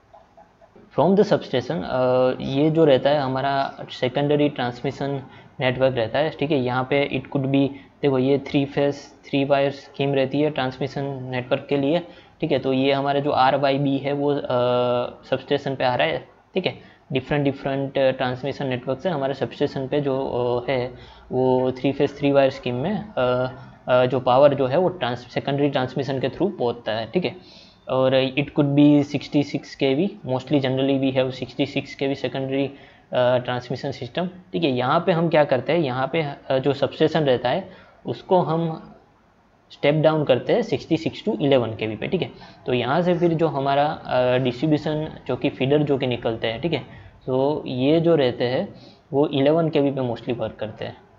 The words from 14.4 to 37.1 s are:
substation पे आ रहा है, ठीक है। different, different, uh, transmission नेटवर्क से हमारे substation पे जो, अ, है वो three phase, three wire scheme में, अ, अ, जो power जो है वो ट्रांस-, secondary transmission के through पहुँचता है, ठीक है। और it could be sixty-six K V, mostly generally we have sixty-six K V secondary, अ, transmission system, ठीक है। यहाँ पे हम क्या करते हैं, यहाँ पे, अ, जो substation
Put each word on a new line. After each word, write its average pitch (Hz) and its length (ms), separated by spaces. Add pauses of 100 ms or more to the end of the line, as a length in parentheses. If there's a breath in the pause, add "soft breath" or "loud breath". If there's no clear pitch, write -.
substation 135 440
पे 135 100
आ 123 100
रहा 139 120
है, 147 220 (260)
ठीक 185 120
है। - 300 (160)
different, 143 320
different, 139 540
uh, 135 120
transmission 131 560
नेटवर्क 131 340
से 185 80
हमारे 139 260
substation 139 540
पे 147 120
जो, 135 260
अ, 123 440
है 127 460 (160)
वो 127 380
three 131 220
phase, 143 240
three 143 160
wire 139 180
scheme 127 220
में, 151 320 (140)
अ, 127 340 (360 loud breath)
अ, 127 180
जो 127 140
power 135 340
जो 131 120
है 135 120
वो 180 100
ट्रांस-, 123 400
secondary 143 400
transmission 135 520
के 135 80
through 160 300
पहुँचता 117 340
है, 110 220
ठीक 180 100
है। - 120 (520 loud breath)
और 131 500
it 143 200
could 143 200
be 147 100 (260)
sixty-six 143 680
K 135 160
V, 190 100 (180)
mostly 127 400
generally 135 380
we 131 140
have 131 200
sixty-six 139 640
K 139 80
V 139 140
secondary, 135 440 (440 loud breath)
अ, 123 260
transmission 127 640
system, 165 260 (240)
ठीक 175 120
है। 147 60
यहाँ 127 360
पे 185 60
हम 165 160
क्या 151 160
करते 135 280
हैं, 175 80
यहाँ 131 320
पे, 165 100
अ, 139 360
जो 135 140
substation 151 520